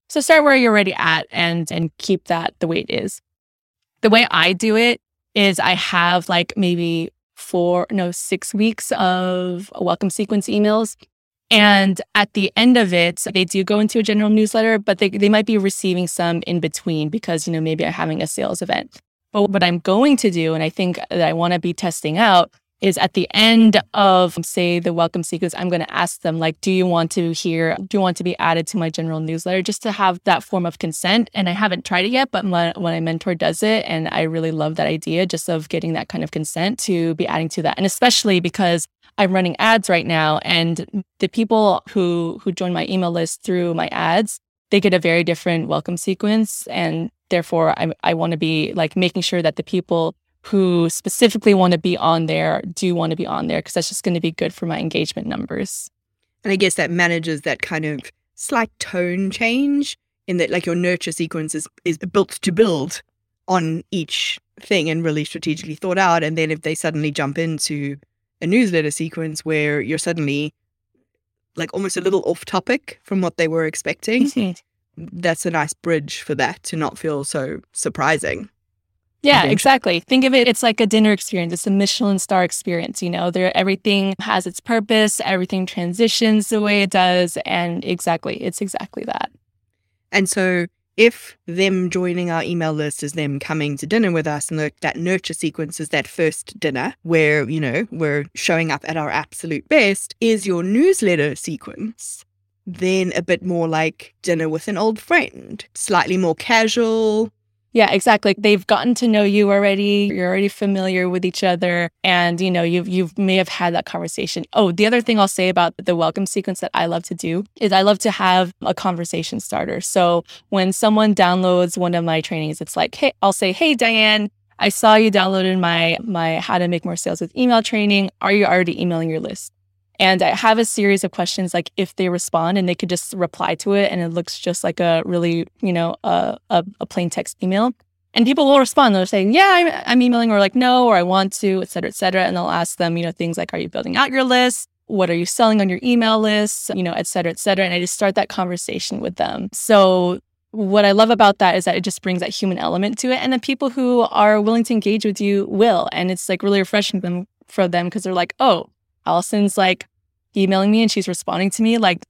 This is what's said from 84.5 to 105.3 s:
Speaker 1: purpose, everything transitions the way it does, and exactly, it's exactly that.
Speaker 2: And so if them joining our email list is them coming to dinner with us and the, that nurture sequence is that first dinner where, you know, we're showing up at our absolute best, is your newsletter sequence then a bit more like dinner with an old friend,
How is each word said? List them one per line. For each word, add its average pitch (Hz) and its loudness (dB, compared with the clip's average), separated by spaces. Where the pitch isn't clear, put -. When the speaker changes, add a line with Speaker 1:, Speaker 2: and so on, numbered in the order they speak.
Speaker 1:
purpose, 220 0
everything 185 -2
transitions 214 0
the 220 0
way 208 2
it 196 0
does, 180 2
and 175 -4
exactly, - -4
it's - -8
exactly - -10
that. - -8
Speaker 2:
And 190 0
so 185 0
if - 2
them 180 0
joining 180 -2
our 165 -2
email 165 -2
list 151 -4
is 147 -6
them 147 -4
coming 147 -4
to 175 -8
dinner 208 2
with 160 0
us 147 -4
and 156 -4
the, 151 -2
that 151 -4
nurture 180 -4
sequence 156 -6
is 156 -10
that 143 -2
first - -4
dinner 147 -4
where, 151 2
you 156 -4
know, 143 -2
we're 147 -4
showing 165 0
up 139 -4
at 160 -8
our 151 -4
absolute - -6
best, 214 2
is 220 0
your 175 -2
newsletter 196 2
sequence - -12
then 185 0
a 175 -2
bit 175 -2
more 170 -2
like 160 -2
dinner 160 -2
with 160 -6
an 202 -4
old 220 0
friend, - -4